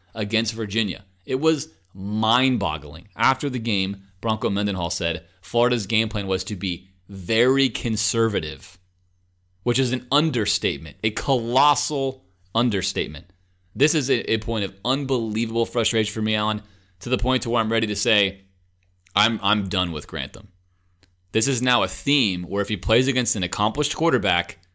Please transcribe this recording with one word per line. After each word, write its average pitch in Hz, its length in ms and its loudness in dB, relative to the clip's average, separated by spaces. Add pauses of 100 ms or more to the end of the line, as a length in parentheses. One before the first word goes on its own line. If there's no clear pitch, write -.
(140)
against 110 400 -2
Virginia. 107 500 -4 (200)
It 131 160 -2
was 156 280 2 (260)
mind-boggling. 101 1200 0
After 131 320 2
the 127 100 -4
game, 101 440 -2 (180)
Bronco 110 300 0
Mendenhall 98 400 0
said, 82 340 -4 (160)
"Florida's 120 460 2
game 110 220 0
plan 104 180 -4
was 95 180 -2
to 104 120 -6
be 87 320 -6 (200)
very 113 600 2
conservative," 107 1120 -2 (840)
which 120 160 2
is 123 140 2
an 127 180 -4
understatement, 104 920 0
a 113 60 0
colossal 135 1120 2 (300)
understatement. 98 720 0 (480)
This 151 200 2
is 135 160 0
a, 117 220 0
a 110 60 2
point 110 260 -2
of 95 200 -8
unbelievable 117 840 0
frustration 113 460 0
for 110 100 -4
me, 107 120 0
Alan, 107 280 0 (380)
to - 80 -10
the 120 100 0
point 127 240 0
to 117 80 -4
where 117 100 2
I'm 110 120 0
ready 117 160 2
to 104 80 -4
say, 101 460 2 (720)
"I'm, 110 260 2
I'm 101 260 0
done 90 240 -2
with 76 140 -8
Grantham." - 420 -10 (840)
This 110 160 2
is 123 140 -2
now 123 200 2
a 92 60 0
theme 107 560 -2
where 98 180 -2
if - 60 -4
he 110 80 -4
plays 123 320 4
against 123 280 0
an 95 60 -2
accomplished 107 540 -2
quarterback, 98 600 0 (160)